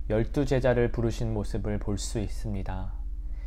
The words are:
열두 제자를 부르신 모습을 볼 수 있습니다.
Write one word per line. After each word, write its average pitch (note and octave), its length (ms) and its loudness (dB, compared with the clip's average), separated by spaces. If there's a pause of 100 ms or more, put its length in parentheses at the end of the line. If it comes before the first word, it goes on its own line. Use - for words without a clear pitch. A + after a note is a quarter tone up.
열두 A2 380 2
제자를 B2 460 4
부르신 A2+ 420 0
모습을 G#2 440 0
볼 G2+ 200 -2
수 - 220 -2
있습니다. F#2+ 800 -2 (460)